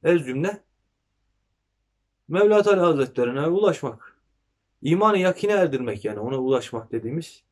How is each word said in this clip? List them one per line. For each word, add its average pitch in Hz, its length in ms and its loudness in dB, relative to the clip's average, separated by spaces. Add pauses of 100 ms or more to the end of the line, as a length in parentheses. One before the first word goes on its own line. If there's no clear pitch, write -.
Ez 165 220 0
cümle 151 380 -6 (1600)
Mevla 208 360 4
Teala 190 240 4
Hazretlerine 135 600 0
ulaşmak. 170 680 -2 (640)
İmanı 196 360 2
yakine 185 340 0
erdirmek 131 540 -2
yani 104 140 -6
ona 127 180 -6
ulaşmak 127 540 -4
dediğimiz. 120 600 -10